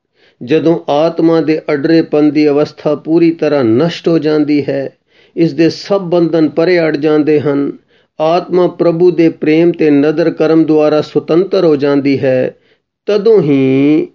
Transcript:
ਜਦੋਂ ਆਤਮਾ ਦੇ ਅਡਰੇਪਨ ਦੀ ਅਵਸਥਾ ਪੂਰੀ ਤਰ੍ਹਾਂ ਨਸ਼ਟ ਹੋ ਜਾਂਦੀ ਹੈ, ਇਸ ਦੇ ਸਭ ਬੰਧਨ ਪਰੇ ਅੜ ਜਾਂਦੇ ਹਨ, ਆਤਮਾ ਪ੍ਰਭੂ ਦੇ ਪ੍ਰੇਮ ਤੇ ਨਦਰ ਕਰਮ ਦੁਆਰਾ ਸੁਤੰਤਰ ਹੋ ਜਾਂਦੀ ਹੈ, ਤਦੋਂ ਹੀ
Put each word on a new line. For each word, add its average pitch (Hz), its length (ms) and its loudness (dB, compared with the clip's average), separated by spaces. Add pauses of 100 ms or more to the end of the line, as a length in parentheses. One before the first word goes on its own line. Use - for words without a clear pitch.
(440)
ਜਦੋਂ 151 480 0
ਆਤਮਾ 165 500 0
ਦੇ 156 200 -2 (120)
ਅਡਰੇਪਨ 151 580 0
ਦੀ 151 160 0
ਅਵਸਥਾ 147 480 -2
ਪੂਰੀ 160 360 0
ਤਰ੍ਹਾਂ 147 320 -2
ਨਸ਼ਟ 135 440 0
ਹੋ 165 120 0
ਜਾਂਦੀ 147 460 -2
ਹੈ, 139 320 -8 (380)
ਇਸ 165 180 0
ਦੇ 160 160 2
ਸਭ 202 320 -4
ਬੰਧਨ 170 480 0
ਪਰੇ 165 300 0
ਅੜ 156 180 -2
ਜਾਂਦੇ 151 420 0
ਹਨ, 143 320 -2 (480)
ਆਤਮਾ 175 480 0
ਪ੍ਰਭੂ 170 440 0
ਦੇ 165 180 2
ਪ੍ਰੇਮ 165 420 0
ਤੇ 160 200 0
ਨਦਰ 151 380 0
ਕਰਮ 160 340 0
ਦੁਆਰਾ 151 380 2
ਸੁਤੰਤਰ 175 640 -2
ਹੋ 156 100 2
ਜਾਂਦੀ 139 440 0
ਹੈ, 131 360 -2 (500)
ਤਦੋਂ 208 360 2
ਹੀ 139 720 0